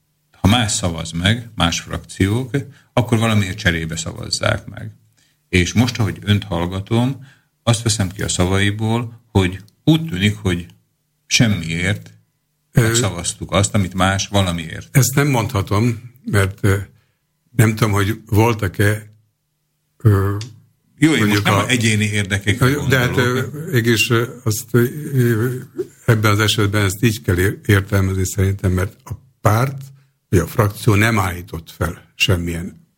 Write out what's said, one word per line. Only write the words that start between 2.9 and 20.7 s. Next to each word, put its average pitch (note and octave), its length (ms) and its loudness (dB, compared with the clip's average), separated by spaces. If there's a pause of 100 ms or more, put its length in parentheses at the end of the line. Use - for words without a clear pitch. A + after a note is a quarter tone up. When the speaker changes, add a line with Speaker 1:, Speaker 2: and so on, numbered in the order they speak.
Speaker 1:
akkor A2+ 260 0
valamiért A2 400 0
cserébe E2 380 -4
szavazzák - 720 -4
meg. - 240 -14 (580)
És F2+ 240 2
most, B2 260 2
ahogy F2+ 220 -2
önt G#2 240 0
hallgatom, G2 840 -2 (360)
azt A2+ 200 2
veszem G#2+ 280 0
ki - 120 -10
a E2 60 -4
szavaiból, G#2+ 920 -2 (100)
hogy F#2+ 300 0 (240)
úgy D#3+ 240 4
tűnik, G2+ 280 0
hogy F2 300 -2 (600)
semmiért F2+ 880 0 (600)
Speaker 2:
Ö, B2 100 4
Speaker 1:
megszavaztuk G2+ 680 -2
azt, G2+ 220 2
amit F#2+ 200 0
más F#2+ 340 0
valamiért. F2 680 -4
Speaker 2:
Ezt B2+ 180 4
nem D3 140 2
mondhatom, A2 840 0 (140)
mert, G2 360 0
ö, G2 160 2 (800)
nem A2 180 6
tudom, G#2+ 180 0
hogy G2+ 340 0
voltak-e, G#2+ 880 0 (840)
ö, G2+ 400 2 (640)